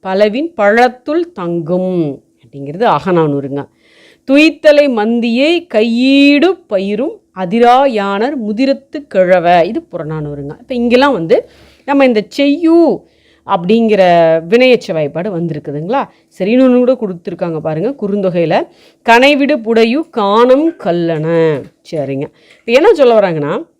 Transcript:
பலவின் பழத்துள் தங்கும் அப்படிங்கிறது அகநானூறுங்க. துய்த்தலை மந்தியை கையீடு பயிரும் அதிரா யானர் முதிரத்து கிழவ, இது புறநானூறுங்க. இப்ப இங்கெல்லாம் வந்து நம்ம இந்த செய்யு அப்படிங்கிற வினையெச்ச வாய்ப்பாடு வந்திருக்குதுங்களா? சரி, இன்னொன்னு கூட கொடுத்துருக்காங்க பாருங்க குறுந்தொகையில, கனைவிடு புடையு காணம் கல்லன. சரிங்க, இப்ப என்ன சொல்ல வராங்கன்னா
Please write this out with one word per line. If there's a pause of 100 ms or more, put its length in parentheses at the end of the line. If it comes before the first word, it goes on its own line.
பலவின்
பழத்துள்
தங்கும் (400)
அப்படிங்கிறது
அகநானூறுங்க. (640)
துய்த்தலை
மந்தியை (220)
கையீடு (180)
பயிரும் (160)
அதிரா
யானர்
முதிரத்து
கிழவ,
இது (120)
புறநானூறுங்க.
இப்ப
இங்கெல்லாம்
வந்து (360)
நம்ம
இந்த
செய்யு (640)
அப்படிங்கிற (460)
வினையெச்ச (100)
வாய்ப்பாடு
வந்திருக்குதுங்களா? (280)
சரி,
இன்னொன்னு
கூட
கொடுத்துருக்காங்க
பாருங்க (100)
குறுந்தொகையில, (540)
கனைவிடு (100)
புடையு (100)
காணம் (180)
கல்லன. (640)
சரிங்க, (320)
இப்ப
என்ன
சொல்ல
வராங்கன்னா (260)